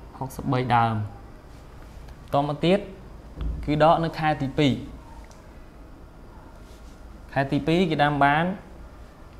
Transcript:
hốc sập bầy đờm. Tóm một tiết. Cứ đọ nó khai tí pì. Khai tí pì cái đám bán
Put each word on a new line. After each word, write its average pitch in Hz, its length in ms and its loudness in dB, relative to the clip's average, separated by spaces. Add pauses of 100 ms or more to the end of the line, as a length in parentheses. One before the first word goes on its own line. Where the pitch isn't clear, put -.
(140)
hốc 131 180 -8
sập - 140 -8
bầy 127 180 2
đờm. 117 380 4 (1300)
Tóm 143 160 4
một 147 140 -2
tiết. 180 340 2 (720)
Cứ 147 100 2
đọ 151 220 8
nó 165 160 2
khai 156 220 2
tí 135 120 -2 (100)
pì. 139 220 4 (2500)
Khai 135 140 2
tí 143 140 2
pì 165 260 4
cái 156 100 0
đám 143 240 4
bán 156 360 4 (840)